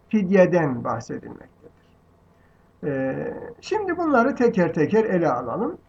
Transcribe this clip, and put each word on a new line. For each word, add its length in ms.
fidyeden 720
bahsedilmektedir. 760
Ee, 500
şimdi 360
bunları 380
teker 380
teker 320
ele 260
alalım. 460